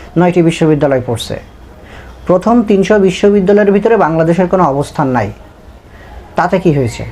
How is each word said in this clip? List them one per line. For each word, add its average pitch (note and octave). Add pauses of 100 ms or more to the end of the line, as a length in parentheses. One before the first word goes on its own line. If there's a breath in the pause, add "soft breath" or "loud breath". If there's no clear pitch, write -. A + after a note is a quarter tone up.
(180 loud breath)
নয়টি F3
বিশ্ববিদ্যালয় D3+
পড়ছে। A2+ (920 loud breath)
প্রথম F#3 (120)
তিনশো G3 (100)
বিশ্ববিদ্যালয়ের G3+
ভিতরে A3 (100)
বাংলাদেশের E3
কোনো F#3
অবস্থান C#3+
নাই। G#2+ (1080 loud breath)
তাতে F3
কি F3
হয়েছে? A#2